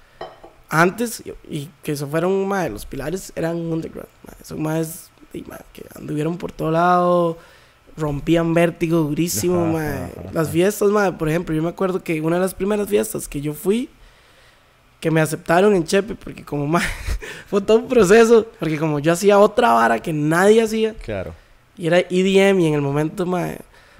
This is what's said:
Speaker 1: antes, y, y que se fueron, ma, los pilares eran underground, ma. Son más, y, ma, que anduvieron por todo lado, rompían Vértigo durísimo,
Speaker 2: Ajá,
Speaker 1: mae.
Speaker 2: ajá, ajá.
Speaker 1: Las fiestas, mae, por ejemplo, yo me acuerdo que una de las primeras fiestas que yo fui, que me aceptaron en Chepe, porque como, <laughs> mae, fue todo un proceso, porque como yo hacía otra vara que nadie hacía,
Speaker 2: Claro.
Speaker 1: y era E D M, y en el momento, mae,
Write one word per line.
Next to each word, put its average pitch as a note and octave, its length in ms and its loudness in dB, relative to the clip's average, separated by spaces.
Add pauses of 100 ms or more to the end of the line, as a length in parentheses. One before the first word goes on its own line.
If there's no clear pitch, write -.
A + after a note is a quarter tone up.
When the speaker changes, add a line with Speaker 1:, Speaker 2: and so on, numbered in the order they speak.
(680)
Speaker 1:
antes, F#3+ 560 0
y, - 80 -14 (240)
y D3 140 -10 (140)
que D3+ 120 -4
se D3 80 -8
fueron, F3+ 440 -2
ma, F#3+ 200 -2
los G#2 160 -10
pilares D3+ 520 -10
eran E3 220 -4
underground, E3 500 -8 (180)
ma. - 60 -20 (100)
Son - 180 -12
más, D#3+ 500 -6 (220)
y, - 100 -12
ma, - 180 -18 (120)
que - 120 -20 (100)
anduvieron D3+ 420 -6
por - 140 -10
todo D#3 220 -4
lado, F3 640 2 (580)
rompían D#3+ 580 0
Vértigo E3+ 460 0
durísimo, F3 600 -2
Speaker 2:
Ajá, E3 100 0
Speaker 1:
mae. D#3 160 -4
Speaker 2:
ajá, F#2 160 -6 (160)
ajá. F#2 120 -14
Speaker 1:
Las D#3+ 180 -2
fiestas, G3 400 2
mae, G3+ 220 2
por D#3 160 -4
ejemplo, E3 260 -2
yo D#3 80 0
me E3 80 -2
acuerdo F3+ 320 -4
que D#3+ 180 -4
una E3 160 0
de F3+ 60 0
las F#3 120 -2
primeras G3+ 340 -4
fiestas G3+ 400 -2
que C#3+ 120 -8
yo D3 140 -6
fui, G#3 340 -2 (1120)
que D#3+ 100 -2
me D#3+ 100 4
aceptaron E3 540 2
en E3+ 100 2
Chepe, G3 300 -2
porque - 300 -18
como, D3 220 -6
<laughs> - 20 -4
mae, E3+ 160 0 (640)
fue G3+ 120 0
todo B3+ 180 4
un B3+ 100 -2
proceso, A3+ 580 6 (120)
porque D#3 200 -4
como D3+ 200 0
yo D3+ 140 2
hacía G3+ 260 4
otra G#3+ 340 4
vara A3+ 280 2
que E3+ 120 -6
nadie F3 500 4
hacía, A3 320 -2
Speaker 2:
Claro. F#2 400 -8 (420)
Speaker 1:
y F3+ 100 -6
era E3+ 140 4
E F3+ 220 0
D G3 260 4
M, G3 140 4
y E3 40 4
en D3+ 80 2
el D3 80 0
momento, D#3 440 -2
mae, E3+ 320 -4 (420)